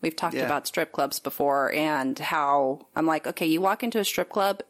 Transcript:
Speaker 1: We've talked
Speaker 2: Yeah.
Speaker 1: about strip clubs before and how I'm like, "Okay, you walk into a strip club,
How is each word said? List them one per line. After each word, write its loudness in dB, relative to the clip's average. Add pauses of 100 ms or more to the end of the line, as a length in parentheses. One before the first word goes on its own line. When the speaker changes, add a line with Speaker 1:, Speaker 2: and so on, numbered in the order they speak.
Speaker 1:
We've -2
talked -4
Speaker 2:
Yeah. 0
Speaker 1:
about -2
strip -4
clubs -2
before 0
and 0
how 0
I'm 0
like, 0
"Okay, -2
you 2
walk 0
into -2
a 0
strip -2
club, 0